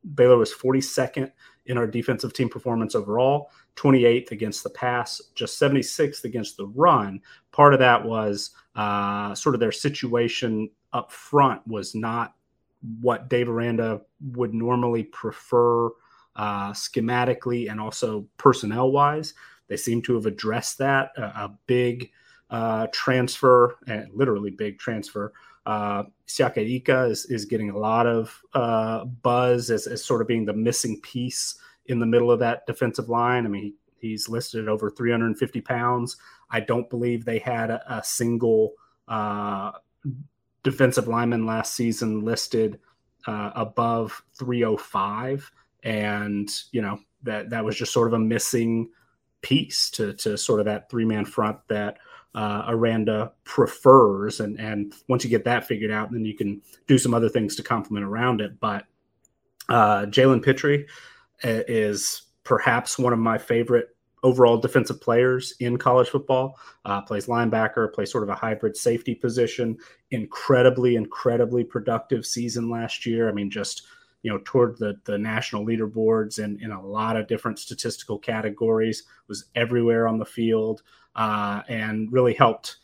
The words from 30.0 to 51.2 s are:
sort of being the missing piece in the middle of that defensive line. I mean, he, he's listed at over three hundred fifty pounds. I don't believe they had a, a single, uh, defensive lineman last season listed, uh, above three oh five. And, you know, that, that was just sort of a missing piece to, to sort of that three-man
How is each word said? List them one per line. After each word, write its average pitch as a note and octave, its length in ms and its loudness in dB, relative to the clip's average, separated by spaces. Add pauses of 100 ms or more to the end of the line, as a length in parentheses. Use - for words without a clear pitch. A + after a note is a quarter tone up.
sort A#2 180 0
of A2 60 -2
being A2+ 180 0
the G#2 80 -4
missing A2+ 480 -2
piece - 560 -8 (280)
in B2+ 120 -2
the A#2 80 0
middle A#2+ 240 4
of A2+ 80 4
that A#2 280 -2
defensive A2+ 420 -4
line. A#2+ 360 2
I A2 40 -2
mean, G2+ 260 -6 (260)
he, A2+ 80 -8
he's G#2+ 200 -8
listed A#2 340 -6
at G#2+ 60 -6
over G#2+ 220 -2
three A#2 200 -2
hundred A#2 260 0
fifty A#2+ 240 -4
pounds. B2 560 -2 (340)
I A#2 100 -2
don't A#2+ 280 -2
believe A#2+ 360 -4
they A2+ 160 -2
had A2+ 300 -4
a, A2+ 260 -8
a G#2+ 80 -10
single, A#2 720 2 (340)
uh, G#2 640 -4 (880)
defensive B2+ 460 2
lineman A#2 380 0
last A2+ 280 -4
season A2 500 -2
listed, A2 540 -2 (480)
uh, G#2 280 -6
above A2+ 680 -2 (160)
three B2 260 0
oh A2 120 2
five. A2+ 760 -6 (320)
And, G#2 680 -4 (220)
you A#2 100 -2
know, G2+ 160 -4 (240)
that, A2 280 -6
that A2+ 140 -4
was G#2+ 120 -4
just - 160 -6
sort A#2 160 2
of A2+ 60 0
a A2+ 40 0
missing A2+ 720 0 (500)
piece - 500 0
to, G2+ 240 -4
to G#2 220 -4
sort A2 220 0
of G#2 80 0
that - 240 -6
three-man A2+ 340 0